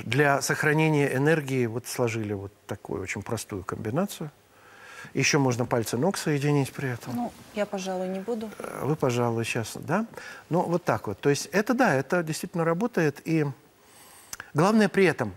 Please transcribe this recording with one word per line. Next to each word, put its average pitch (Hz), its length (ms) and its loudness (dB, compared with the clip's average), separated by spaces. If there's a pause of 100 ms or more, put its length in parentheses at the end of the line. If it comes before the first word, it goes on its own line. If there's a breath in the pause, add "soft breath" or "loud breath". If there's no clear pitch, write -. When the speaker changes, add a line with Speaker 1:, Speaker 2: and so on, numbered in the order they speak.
Speaker 1:
для 139 380 4
сохранения 151 760 2
энергии 135 500 2
вот 113 200 -6
сложили 113 480 -2
вот 98 180 -8 (140)
такую - 360 -6
очень 98 200 -8
простую 104 420 -6
комбинацию. 147 640 -4 (840 loud breath)
Еще 135 240 2
можно 123 280 2
пальцы 117 300 0
ног 175 220 0
соединить 147 540 0
при 143 180 -6
этом. - 260 -8
Speaker 2:
Ну, 240 160 -6 (220)
я, 208 120 -2
пожалуй, 185 420 -6
не 190 120 -6
буду. 220 280 -6 (100)
Speaker 1:
Э, - 260 -8
вы, 151 120 0
пожалуй, 120 480 0
щас, - 320 -6
да? 196 300 -2 (440 loud breath)
Ну, 165 120 2
вот 170 220 -2
так 120 240 0
вот. 101 120 -6
То 143 100 2
есть 143 220 0
это, 214 220 2
да, 233 200 4
это 175 280 0
действительно 165 420 -4
работает. 170 600 0
И 160 220 0 (1080 loud breath)
главное 202 340 6
при 196 160 4
этом — 127 320 2